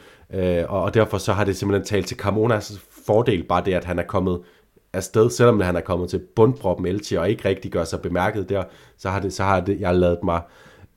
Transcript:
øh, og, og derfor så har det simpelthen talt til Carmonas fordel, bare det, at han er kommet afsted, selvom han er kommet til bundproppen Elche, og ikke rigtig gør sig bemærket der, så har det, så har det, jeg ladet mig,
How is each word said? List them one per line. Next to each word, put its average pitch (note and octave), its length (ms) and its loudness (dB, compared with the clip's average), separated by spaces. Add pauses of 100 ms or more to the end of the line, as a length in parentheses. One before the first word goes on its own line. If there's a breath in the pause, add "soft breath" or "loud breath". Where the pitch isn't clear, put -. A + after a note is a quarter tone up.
(340 loud breath)
øh, F2+ 340 0
og, F#2+ 140 -2
og G2+ 120 -2
derfor G#2+ 240 2
så G2+ 140 -2
har G2+ 120 0
det F#2+ 120 0
simpelthen G2+ 300 -2
talt F#2+ 200 -2
til - 100 -10
Carmonas G#2+ 640 -2 (260)
fordel, A2 380 2
bare F2+ 200 0
det, F#2+ 100 0
at F2 100 -2
han F2 140 -4
er F2 40 -2
kommet F#2 380 -2 (520 soft breath)
afsted, A2 380 2
selvom A#2 300 4
han F2+ 160 2
er E2+ 40 0
kommet F2+ 300 -4
til F#2 80 -2
bundproppen G2 680 2
Elche, F2+ 340 -2
og F2+ 100 2
ikke - 180 -2
rigtig F#2+ 220 -2
gør F2+ 140 0
sig E2 160 -6
bemærket F#2+ 480 -2
der, G2 160 -2 (340 loud breath)
så G2 120 -4
har G2 100 -2
det, F#2 120 -4
så - 100 -4
har F#2+ 180 4
det, F#2 200 -2
jeg F#2 140 2
ladet F2 300 4
mig, E2+ 160 0 (560 loud breath)